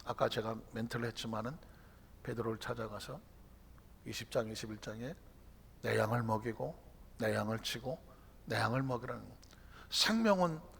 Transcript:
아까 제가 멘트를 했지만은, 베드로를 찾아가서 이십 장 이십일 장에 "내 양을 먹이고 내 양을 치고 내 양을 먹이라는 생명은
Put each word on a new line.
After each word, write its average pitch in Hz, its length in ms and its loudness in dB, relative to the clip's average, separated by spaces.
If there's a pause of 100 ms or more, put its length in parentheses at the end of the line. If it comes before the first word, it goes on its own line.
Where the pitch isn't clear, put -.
아까 123 240 2
제가 113 260 0 (160)
멘트를 117 360 -2
했지만은, 113 520 -4 (640)
베드로를 113 360 -2
찾아가서 117 600 -6 (880)
이십 - 240 -6
장 113 180 2
이십일 110 300 -6
장에 113 380 -8 (640)
"내 110 160 2
양을 113 240 4
먹이고 113 560 0 (400)
내 110 160 4
양을 110 260 0
치고 127 400 -4 (440)
내 - 120 -2
양을 117 260 4
먹이라는 123 400 -2 (680)
생명은 196 680 6 (200)